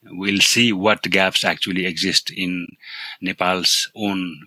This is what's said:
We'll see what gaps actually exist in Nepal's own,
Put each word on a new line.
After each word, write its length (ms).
We'll 300
see 320
what 300
gaps 420
actually 420
exist 440
in 360
Nepal's 760
own, 520